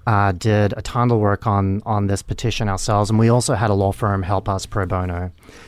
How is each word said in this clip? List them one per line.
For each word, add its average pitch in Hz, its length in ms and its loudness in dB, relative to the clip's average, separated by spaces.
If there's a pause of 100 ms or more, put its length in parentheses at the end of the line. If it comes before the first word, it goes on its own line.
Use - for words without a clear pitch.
uh, 101 260 2
did 104 440 2
a 101 60 -10
ton 123 280 0
of 117 80 4
work 101 280 0
on, 98 400 0
on 104 220 0
this 101 140 -2
petition 107 460 -4
ourselves. 101 420 0
And 110 80 4
we 113 120 6
also 123 240 2
had 104 160 0
a 101 40 2
law 98 180 2
firm 98 300 -2
help 98 260 -4
us 98 180 -4
pro 101 200 -4
bono. 90 460 -4 (360)